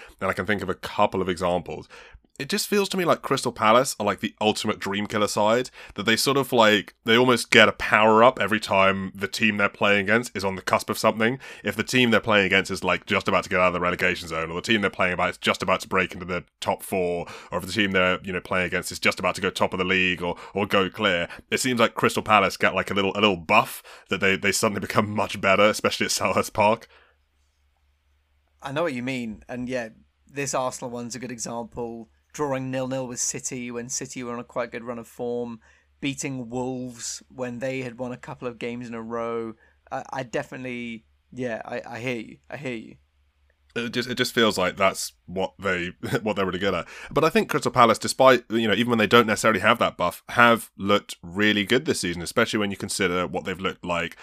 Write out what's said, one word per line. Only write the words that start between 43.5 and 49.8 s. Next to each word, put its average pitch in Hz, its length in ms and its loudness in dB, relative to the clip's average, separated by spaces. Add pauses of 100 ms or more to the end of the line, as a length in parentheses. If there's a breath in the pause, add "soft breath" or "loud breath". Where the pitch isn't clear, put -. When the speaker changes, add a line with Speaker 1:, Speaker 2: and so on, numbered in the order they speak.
Speaker 1:
It 120 140 -4
just, 123 180 -2
it 123 80 -6
just - 180 -2
feels 110 240 4
like 90 180 0
that's - 360 0 (140)
what 92 320 -4
they, 90 340 -2 (140)
<laughs> 123 160 -2
what 107 140 -2
they're 98 100 0
really 90 120 -2
good 98 160 0
at. 82 140 -4 (220 loud breath)
But 143 120 0
I 160 60 4
think 214 220 2
Crystal 135 200 -2
Palace, 117 280 6
despite, 127 520 6
you 113 160 0
know, 104 80 4
even 117 140 2
when 117 100 2
they 107 80 4
don't 120 200 6
necessarily 107 340 2
have 113 180 4
that 92 200 0